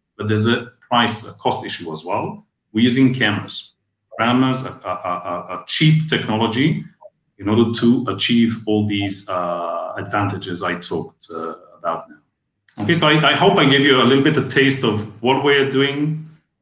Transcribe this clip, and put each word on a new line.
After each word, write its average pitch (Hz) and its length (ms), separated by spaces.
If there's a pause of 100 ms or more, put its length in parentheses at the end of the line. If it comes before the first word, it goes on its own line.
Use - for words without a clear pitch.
(180)
but 104 100
there's 107 180
a 120 360
price, 117 460
a 104 60
cost 117 320
issue 87 280
as 80 120
well. 107 400 (280)
We're 110 100
using 127 280
cameras. - 640 (460)
Cameras, 127 460
a, 92 40
a, 92 200
a, 90 720
a - 40
cheap 156 440
technology 113 760 (560)
in 98 100
order 110 300
to 120 300
achieve 113 580
all 107 180
these, 101 440
uh, 87 680
advantages 98 640
I 90 160
talked, - 560
uh, 82 200 (240)
about 85 320
now. - 760
Okay, 165 100
so 156 140
I, 151 240
I - 20
hope 190 240
I 156 80
gave 135 160
you 135 200
a - 20
little 135 200
bit 151 140
of - 120
taste 135 340
of 104 400
what 131 200
we're 139 260
doing 139 560 (360)